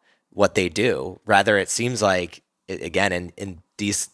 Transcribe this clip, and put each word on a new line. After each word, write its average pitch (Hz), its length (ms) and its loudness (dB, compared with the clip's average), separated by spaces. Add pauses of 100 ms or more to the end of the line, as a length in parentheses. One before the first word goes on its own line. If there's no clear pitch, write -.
(300)
what 98 240 0
they 92 140 2
do. 85 580 -2
Rather, 101 320 4
it 90 100 0
seems 120 320 -4
like, 92 440 0 (240)
a-, 95 60 -8
again, 92 360 -2
in, 87 260 -4
in 95 260 -12 (140)
these 101 380 -4